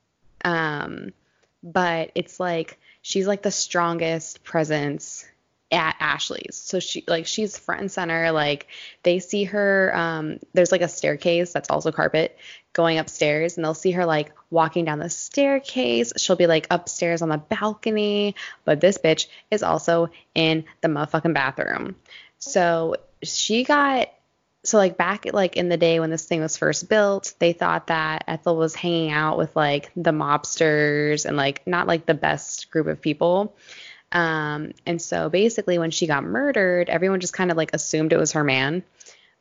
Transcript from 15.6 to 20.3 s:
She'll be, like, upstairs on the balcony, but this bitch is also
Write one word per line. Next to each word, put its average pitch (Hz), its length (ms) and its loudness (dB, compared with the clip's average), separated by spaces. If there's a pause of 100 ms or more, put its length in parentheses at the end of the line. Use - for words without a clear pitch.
She'll - 200 2
be, 175 100 4
like, 160 240 4
upstairs 170 520 0
on 165 60 -2
the 156 100 0
balcony, 208 960 -2 (300)
but 151 160 2
this 185 180 4
bitch 160 280 2 (240)
is 214 120 0
also 170 480 2 (240)